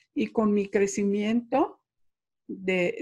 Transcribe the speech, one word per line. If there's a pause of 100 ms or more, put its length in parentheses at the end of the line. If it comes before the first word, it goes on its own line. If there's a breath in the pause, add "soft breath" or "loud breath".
(140 soft breath)
y
con
mi
crecimiento (680)
de,